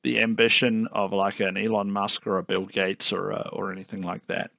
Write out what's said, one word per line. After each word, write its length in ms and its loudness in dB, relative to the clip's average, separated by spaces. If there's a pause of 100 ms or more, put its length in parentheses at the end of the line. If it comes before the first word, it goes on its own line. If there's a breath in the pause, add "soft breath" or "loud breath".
the 180 0
ambition 720 2
of, 180 -2
like, 300 0
an 160 0
Elon 340 0
Musk 360 2
or 100 2
a 60 -4
Bill 220 -2
Gates 460 2
or 200 -2
a, 200 -6
or 220 -8
anything 300 -12
like 240 -8
that, 320 -6